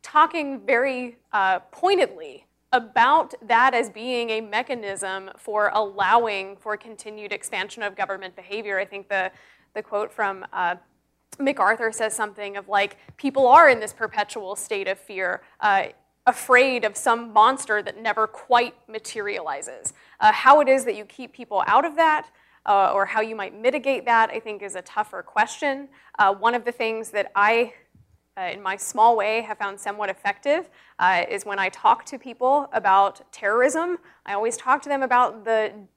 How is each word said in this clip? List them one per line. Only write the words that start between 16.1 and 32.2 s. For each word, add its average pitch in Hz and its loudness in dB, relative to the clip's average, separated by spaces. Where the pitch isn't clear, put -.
afraid 247 4
of 208 -2
some 233 -2
monster 220 4
that 208 -10
never 220 -2
quite 240 0
materializes." 196 -10
Uh, 214 6
how 269 6
it 269 2
is 262 4
that 233 -4
you 208 -12
keep - -18
people 208 -4
out 254 4
of 302 -6
that, 311 2
uh, 196 2
or 196 2
how 220 -4
you 220 -4
might 202 -12
mitigate 254 -2
that, 226 2
I - -8
think 208 -12
is 196 -12
a 180 -10
tougher 190 -8
question. 269 -4
Uh, 202 4
one 220 0
of 233 -4
the 240 -4
things 220 -6
that 202 -4
I, 226 2
uh, 190 -10
in 196 -12
my 196 -4
small 226 4
way, 214 0
have 214 -10
found 202 -8
somewhat 208 -6
effective, 285 -2
uh, 180 2
is 196 -6
when 202 -6
I 190 -2
talk - -10
to 269 -14
people 254 -2